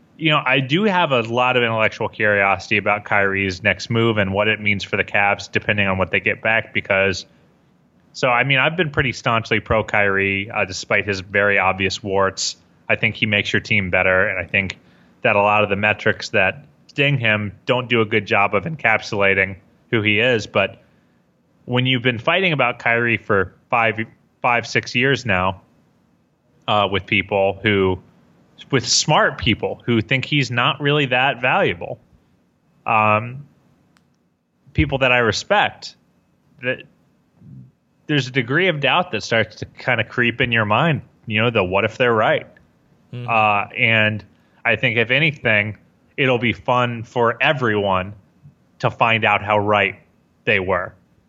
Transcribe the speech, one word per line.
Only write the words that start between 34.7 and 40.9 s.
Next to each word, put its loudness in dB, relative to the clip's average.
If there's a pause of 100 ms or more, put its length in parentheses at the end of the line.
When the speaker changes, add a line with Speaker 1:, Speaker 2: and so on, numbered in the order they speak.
Speaker 1:
people 0
that 2
I 4
respect, 0 (640)
that -4 (1200)
there's 0
a -16
degree 0
of -2
doubt 0
that -4
starts -2
to -12
kinda -2
creep -2
in 0
your 2
mind. 2 (240)